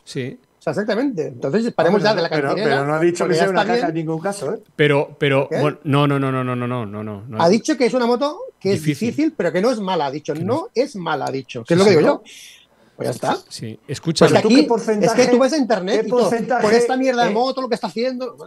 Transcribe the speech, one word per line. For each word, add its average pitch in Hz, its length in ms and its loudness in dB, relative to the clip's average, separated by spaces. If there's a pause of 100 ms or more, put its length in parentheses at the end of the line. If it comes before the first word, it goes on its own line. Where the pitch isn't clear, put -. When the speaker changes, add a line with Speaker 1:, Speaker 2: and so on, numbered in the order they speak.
Speaker 1:
Sí. 131 340 -8 (180)
Speaker 2:
O - 60 -20
sea, 160 80 -2
exactamente. 214 560 -2
Entonces, 175 460 -2
paremos 180 280 4
Speaker 3:
Bueno, 208 100 2
Speaker 2:
ya 214 40 0
de 180 60 0
la 165 80 -2
Speaker 3:
pero, 147 200 0
Speaker 2:
cantinela, 143 260 0
Speaker 3:
pero 139 120 0
no 151 60 0
ha 156 80 0
dicho 170 240 2
Speaker 2:
porque 180 80 2
Speaker 3:
que 156 60 2
Speaker 2:
ya - 40 4
Speaker 3:
sea 196 80 2
una 185 100 2
Speaker 2:
está 202 120 0
Speaker 3:
caca - 140 0
Speaker 2:
bien. 160 100 -4
Speaker 3:
en 165 80 -4
ningún 160 160 -4
caso, 156 320 -4
¿eh? - 60 -6 (160)
Speaker 1:
Pero, 147 420 2
pero, 139 320 2
Speaker 2:
¿Qué? 160 100 -2
Speaker 1:
bueno, 139 240 0
no, 143 240 4
no, 143 120 2
no, 135 120 -2
no, 131 120 -2
no, 127 120 -4
no, 123 300 -4
no, 104 180 -10
no. 107 400 -8
Speaker 2:
Ha 170 60 6
dicho 233 260 2
que 247 120 2
es 185 60 -4
una 247 120 0
moto 277 320 -2 (220)
que 196 140 0
es 175 80 0
Speaker 1:
Difícil. 156 280 -2
Speaker 2:
difícil, 302 260 0
pero 170 160 -2
que 170 80 -2
no 226 120 2
es 220 100 -2
mala, 185 240 -2
ha 135 60 -4
dicho. 147 220 -6
Speaker 1:
Que 156 80 -6
Speaker 2:
No 196 120 -2
Speaker 1:
no. 330 220 -4
Speaker 2:
es 247 200 -2
mala, 156 300 -4
ha 131 60 -4
dicho. 127 340 -8
Que - 80 0
es 170 60 6
Speaker 1:
Sí, 196 40 6
Speaker 2:
lo 214 60 6
que - 60 8
Speaker 1:
sí. - 20 6
Speaker 2:
digo 160 120 6
yo. - 140 0 (720)
Pues 123 120 -6
ya 127 40 -2
está. 151 260 -4 (120)
Speaker 1:
Sí. 113 380 -12
Escucha, 165 400 -2
Speaker 2:
Pues 143 60 2
Speaker 3:
Pero 202 100 4
tú 214 100 2
Speaker 2:
aquí, 277 80 8
Speaker 3:
qué 294 60 2
porcentaje, 226 540 2
Speaker 2:
es 247 60 4
que 247 80 2
tú 240 60 4
ves 262 120 2
a 320 40 0
internet 214 440 0
Speaker 3:
qué 220 60 -4
Speaker 2:
y - 20 -8
todo, 247 120 2
Speaker 3:
porcentaje, 226 420 0
Speaker 2:
con 214 120 2
esta 240 200 2
mierda 254 300 0
de 220 60 0
Speaker 3:
eh? - 20 -2
Speaker 2:
moto, 247 280 -2
lo 262 60 -4
que 226 80 -2
está 214 120 -4
haciendo. 247 600 -6